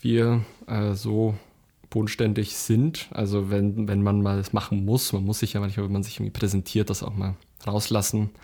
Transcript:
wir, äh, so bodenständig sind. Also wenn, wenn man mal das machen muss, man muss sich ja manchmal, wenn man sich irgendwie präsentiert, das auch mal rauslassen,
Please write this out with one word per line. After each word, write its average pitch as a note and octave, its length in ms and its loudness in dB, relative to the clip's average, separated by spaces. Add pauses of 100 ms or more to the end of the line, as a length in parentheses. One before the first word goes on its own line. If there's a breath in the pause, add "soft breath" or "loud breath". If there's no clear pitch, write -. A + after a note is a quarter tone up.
wir, A#2 400 4 (220 loud breath)
äh, G#2 280 0
so G#2+ 420 0 (540 loud breath)
bodenständig A2 680 0
sind. B2+ 540 0
Also G2+ 380 0
wenn, G2+ 380 2
wenn G2+ 140 2
man G2+ 200 4
mal G2 160 2
das F#2+ 160 -2
machen G2+ 320 0
muss, A#2+ 280 0
man G2 100 0
muss G#2 160 -2
sich - 140 -2
ja G#2 80 -2
manchmal, G2+ 240 -2
wenn G2 80 -2
man G2 100 0
sich G#2+ 160 -8
irgendwie G#2 180 -4
präsentiert, G2+ 520 0
das G2+ 140 -4
auch - 100 -8
mal F#2+ 220 -4 (300)
rauslassen, G#2 680 0 (120 loud breath)